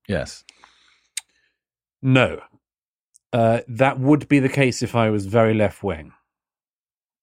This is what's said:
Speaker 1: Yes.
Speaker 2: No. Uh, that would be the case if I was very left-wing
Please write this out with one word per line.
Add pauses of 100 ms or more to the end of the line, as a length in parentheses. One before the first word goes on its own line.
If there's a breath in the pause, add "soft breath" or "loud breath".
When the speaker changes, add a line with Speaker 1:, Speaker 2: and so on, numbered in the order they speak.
Speaker 1:
Yes. (1600 soft breath)
Speaker 2:
No. (920)
Uh,
that
would
be
the
case
if
I
was
very
left-wing (1120)